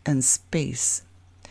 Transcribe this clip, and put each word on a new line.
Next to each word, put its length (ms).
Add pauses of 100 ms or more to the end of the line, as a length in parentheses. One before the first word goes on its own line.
and 180
space, 800 (480)